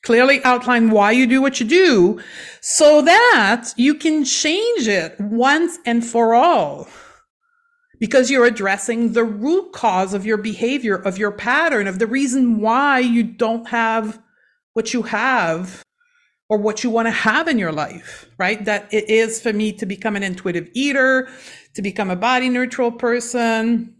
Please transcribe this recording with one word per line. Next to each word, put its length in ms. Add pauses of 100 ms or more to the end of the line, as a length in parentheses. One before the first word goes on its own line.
clearly 420
outline 460
why 220
you 140
do 140
what 200
you 60
do 540 (400)
so 420
that 720
you 180
can 300
change 640
it 320
once 680
and 180
for 300
all, 540 (1080)
because 320
you're 140
addressing 680
the 120
root 480
cause 400
of 140
your 100
behavior, 600
of 220
your 140
pattern, 540
of 120
the 80
reason 540
why 380
you 240
don't 460
have 520 (540)
what 180
you 100
have 800 (720)
or 60
what 260
you 60
wanna 200
have 380
in 100
your 140
life, 640
right? 300
That 260
it 160
is 320
for 140
me 180
to 140
become 300
an 60
intuitive 520
eater, 520 (460)
to 80
become 300
a 40
body 360
neutral 420
person 1080